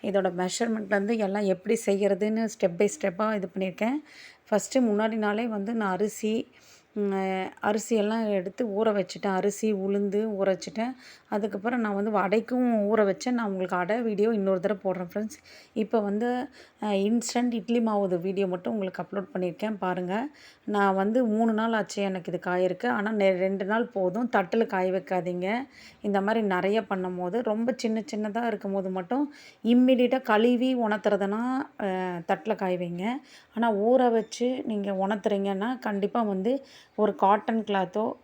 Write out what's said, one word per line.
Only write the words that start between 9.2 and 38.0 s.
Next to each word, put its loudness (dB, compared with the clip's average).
அரிசி, 0
உளுந்து 0
ஊற 0
வச்சுட்டேன். -2
அதுக்கப்புறம் -2
நான் 0
வந்து -2
வடைக்கும் 2
ஊற 4
வச்சேன். 0
நான் -2
உங்களுக்கு -2
அடை 0
வீடியோ 2
இன்னொரு 2
தடவை -2
போடுறேன் -4
ஃப்ரெண்ட்ஸ். -6
இப்போ 0
வந்து, 0
அஹ், 0
இன்ஸ்டன்ட் 0
இட்லி 0
மாவு 2
வீடியோ 0
மட்டும் -4
உங்களுக்கு -4
அப்லோட் -6
பண்ணியிருக்கேன் -4
பாருங்க. -2
நான் 4
வந்து 2
மூணு 2
நாள் 0
ஆச்சு -2
எனக்கு -4
இது -4
காயறக்கு. 0
ஆனா 0
நெ-, 4
ரெண்டு 0
நாள் 2
போதும். 0
தட்டுல 2
காய 0
வைக்காதீங்க. -2
இந்த 0
மாதிரி 0
நிறைய 2
பண்ணும் -4
போது -2
ரொம்ப 0
சின்ன -2
சின்னதா -4
இருக்கும் -2
போது -2
மட்டும் -2
இம்மீடியட்டா 6
கழுவி 4
உணர்த்துறதுனா, 0
அஹ், -2
தட்டுல 0
காய -2
வைங்க. -6
ஆனா 0
ஊற 6
வச்சு 0
நீங்க -2
உணர்த்துறீங்கன்னா 0
கண்டிப்பா -2
வந்து 0
ஒரு 2
காட்டன் 2
கிளாத்தோ -2